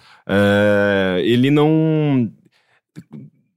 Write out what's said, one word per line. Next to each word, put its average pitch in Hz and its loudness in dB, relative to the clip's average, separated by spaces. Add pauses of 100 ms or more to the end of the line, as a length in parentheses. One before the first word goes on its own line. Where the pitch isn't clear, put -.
(280)
É, 101 0
ele 123 2
não, 151 0 (1300)